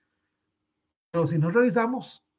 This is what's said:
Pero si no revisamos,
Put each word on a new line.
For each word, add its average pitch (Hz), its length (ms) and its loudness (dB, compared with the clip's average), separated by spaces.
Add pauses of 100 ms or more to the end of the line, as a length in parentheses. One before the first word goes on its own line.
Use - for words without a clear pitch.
(1120)
Pero 170 140 0
si 151 140 -2
no 160 100 0
revisamos, 240 760 0 (160)